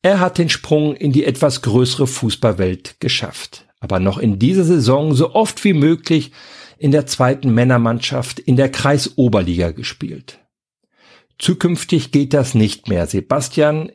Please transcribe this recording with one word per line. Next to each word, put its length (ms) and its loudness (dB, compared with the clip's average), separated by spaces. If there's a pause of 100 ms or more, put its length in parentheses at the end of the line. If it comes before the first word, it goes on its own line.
Er 160 2
hat 200 0
den 100 0
Sprung 460 0
in 160 -2
die 140 2
etwas 360 0
größere 460 0
Fußballwelt 920 -4
geschafft, 680 -8 (120)
aber 200 -4
noch 180 0
in 220 0
dieser 240 2
Saison 500 2
so 220 2
oft 280 0
wie 100 4
möglich 580 2 (480)
in 100 0
der 160 2
zweiten 480 0
Männermannschaft 840 0
in 160 0
der 140 2
Kreisoberliga 1000 0
gespielt. 680 -14 (1000)
Zukünftig 760 -2
geht 220 0
das 220 0
nicht 320 0
mehr. 180 -2
Sebastian 880 -2